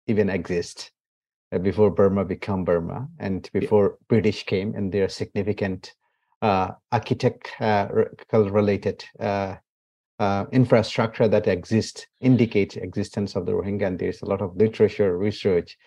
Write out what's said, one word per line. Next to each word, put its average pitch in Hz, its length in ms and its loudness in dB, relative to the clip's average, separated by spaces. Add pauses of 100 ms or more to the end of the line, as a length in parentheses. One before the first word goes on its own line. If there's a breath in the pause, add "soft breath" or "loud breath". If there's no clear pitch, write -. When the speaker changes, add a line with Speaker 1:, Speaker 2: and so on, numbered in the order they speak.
Speaker 1:
even 104 220 2
exist, 90 640 -4 (600)
uh, 95 60 0
before 95 320 2
Burma 98 340 2
become 92 400 -4
Burma, 90 440 -2 (100)
and 98 360 -6
Speaker 2:
Yeah. 98 60 0
Speaker 1:
before 101 380 2 (100)
British 107 360 2
came, 104 300 -4
and 101 180 -4
their 98 160 0
significant, 101 840 -6 (480)
uh, 101 300 0 (200)
architectural 110 1600 0
related, 101 540 0 (140)
uh, 98 380 -4 (600)
uh, 98 340 0
infrastructure 117 760 2
that 104 220 2
exists - 580 -2 (140)
indicate 113 560 2
existence 98 580 -6
of 90 120 -4
the 98 60 -2
Rohingya, 98 360 -2
and 90 100 -4
there's 92 240 -6
a 95 40 -12
lot 98 140 -2
of 95 160 -6
literature, 104 640 2
research, 95 580 0 (100)